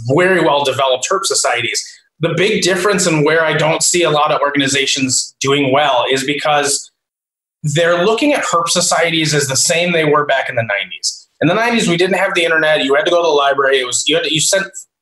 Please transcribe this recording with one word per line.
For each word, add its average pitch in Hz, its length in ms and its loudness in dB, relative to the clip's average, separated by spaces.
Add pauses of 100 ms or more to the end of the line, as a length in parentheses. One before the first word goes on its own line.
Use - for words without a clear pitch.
(160)
very 180 260 2
well-developed 139 680 0
herp 190 140 -2
societies. 117 580 -2 (380)
The 156 140 -2
big 190 280 0
difference 185 440 0
in 156 160 2
where 160 220 2
I 160 80 0
don't 156 280 0
see 175 220 0
a 160 60 2
lot 151 220 2
of 139 100 0
organizations 139 960 -2
doing 139 320 0
well 135 400 2
is 131 140 0
because 143 680 -2 (720)
they're 170 400 0
looking 226 300 2
at - 100 -2
herp 170 240 -2
societies 165 680 0
as 139 140 0
the 131 80 -4
same 170 380 0
they 160 100 2
were 147 220 2
back 135 240 -2
in 131 60 -6
the 120 80 -2
nineties. 101 640 -8 (100)
In 139 80 0
the 170 60 2
nineties, 226 340 0
we 170 80 0
didn't 185 220 0
have 185 160 0
the 175 100 0
internet. 156 400 2
You 135 120 0
had 147 100 2
to 175 60 0
go 170 100 2
to - 20 0
the 170 60 2
library. 139 500 2
It 127 60 -4
was, 123 200 -4
you 151 100 0
had 165 100 -2
to, 143 80 -4
you 156 80 0
sent, 190 240 0 (360)